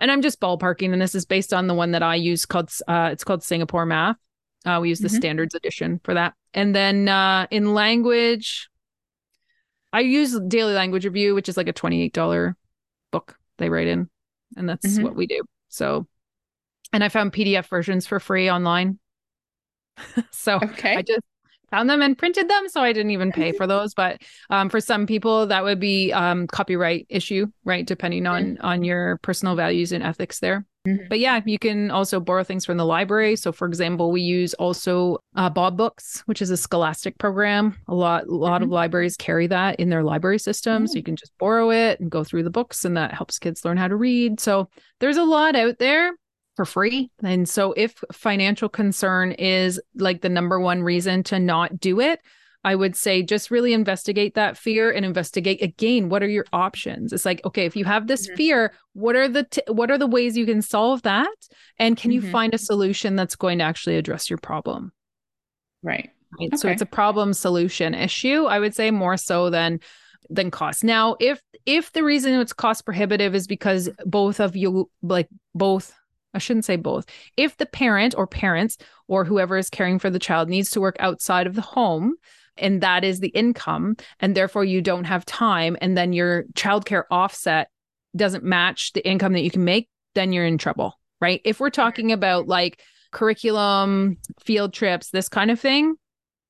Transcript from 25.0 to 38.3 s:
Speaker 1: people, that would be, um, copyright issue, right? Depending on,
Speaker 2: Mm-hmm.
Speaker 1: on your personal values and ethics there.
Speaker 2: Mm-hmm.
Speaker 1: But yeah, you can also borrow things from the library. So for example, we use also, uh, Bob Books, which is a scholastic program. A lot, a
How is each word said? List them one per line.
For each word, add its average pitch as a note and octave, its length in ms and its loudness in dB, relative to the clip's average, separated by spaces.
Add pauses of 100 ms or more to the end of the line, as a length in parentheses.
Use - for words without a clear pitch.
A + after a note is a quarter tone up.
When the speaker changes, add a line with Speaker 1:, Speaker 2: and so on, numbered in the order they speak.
Speaker 1:
people, A3 400 2
that F#3+ 180 0
would G3+ 160 0
be, F#3+ 320 0
um, F3 340 0
copyright F3 600 -2
issue, G3 380 -2 (180)
right? F3+ 220 -2
Depending F3+ 400 -2
on, F3 180 0
Speaker 2:
Mm-hmm. F3+ 220 -6
Speaker 1:
on F3 180 0
your F3 340 -2
personal F3+ 380 -2
values F3 360 0
and E3+ 120 -4
ethics - 360 -6
there. F#3+ 260 -2 (200)
Speaker 2:
Mm-hmm. G3 220 -2
Speaker 1:
But G#3+ 100 -2
yeah, B3 280 2
you G#3+ 120 -2
can G#3 320 0
also F#3+ 300 0
borrow F#3 240 0
things F#3 200 -6
from F3 120 -2
the E3+ 80 0
library. G3+ 520 2
So F3+ 140 -4
for F3+ 160 -6
example, E3+ 460 0
we F3+ 80 0
use F3 340 0
also, F3+ 640 0 (160)
uh, F#3 160 0
Bob F3+ 260 2
Books, - 500 -4
which G#3+ 160 -2
is F#3 80 -2
a F3+ 60 0
scholastic E3+ 640 -2
program. G#3 580 0 (120)
A F3 60 -4
lot, E3+ 300 2
a - 100 -6